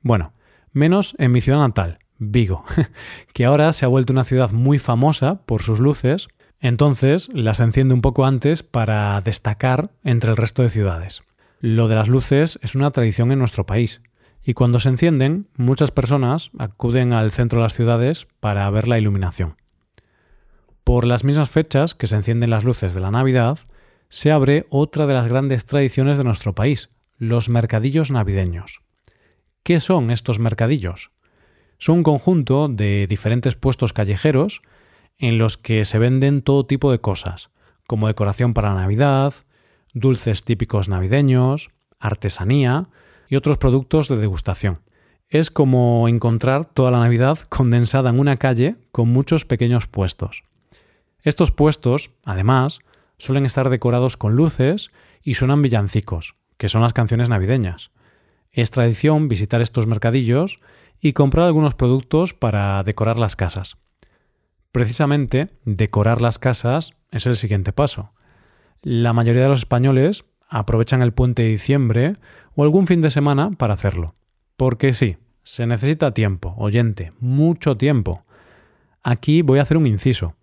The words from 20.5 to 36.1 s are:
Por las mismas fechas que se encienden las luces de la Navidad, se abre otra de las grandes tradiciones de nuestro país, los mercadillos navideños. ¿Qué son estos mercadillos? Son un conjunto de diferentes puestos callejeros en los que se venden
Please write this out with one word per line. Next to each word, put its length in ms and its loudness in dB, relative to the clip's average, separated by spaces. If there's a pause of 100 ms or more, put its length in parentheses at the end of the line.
Por 220 2
las 180 0
mismas 260 0
fechas 440 0
que 120 -8
se 100 -2
encienden 340 0
las 140 0
luces 280 -2
de 80 -6
la 100 -4
Navidad, 480 0 (520)
se 200 0
abre 380 2
otra 380 -2
de 80 0
las 120 0
grandes 380 -2
tradiciones 540 0
de 60 0
nuestro 300 -2
país, 360 -2 (260)
los 320 -2
mercadillos 640 0
navideños. 720 -4 (800)
¿Qué 180 2
son 300 0
estos 280 -2
mercadillos? 720 -2 (680)
Son 200 2
un 40 2
conjunto 680 2
de 400 -2
diferentes 480 -2
puestos 360 -2
callejeros 720 -2 (560)
en 200 0
los 200 0
que 260 -2
se 140 -2
venden 440 2